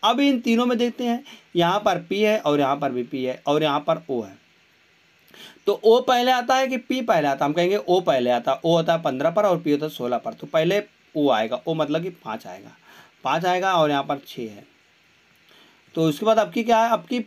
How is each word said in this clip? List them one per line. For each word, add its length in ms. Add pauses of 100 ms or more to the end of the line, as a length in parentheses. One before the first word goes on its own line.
अब 160
इन 200
तीनों 260
में 120
देखते 260
हैं, 180 (340)
यहाँ 240
पर 200
पी 220
है 180
और 200
यहाँ 160
पर 160
भी 100
पी 220
है 220
और 160
यहाँ 180
पर 300
ओ 120
है, 180 (1300)
तो 80
ओ 260
पहले 300
आता 240
है 140
कि 100
पी 240
पहले 260
आता 160
है? 40
हम 60
कहेंगे 240
ओ 220
पहले 300
आता 220
है। 120
ओ 120
होता 160
है 100
पन्द्रह 280
पर 140
और 140
पी 140
होता 140
है 40
सोलह 280
पर, 140
तो 140
पहले 360 (320)
ओ 160
आएगा, 360
ओ 80
मतलब 280
कि 80
पाँच 360
आएगा, 300 (480)
पाँच 200
आएगा 300
और 160
यहाँ 120
पर 240
छः 160
है। 280 (1200)
तो 80
उसके 240
बाद 120
आपकी 260
क्या 140
है, 120
आपकी 360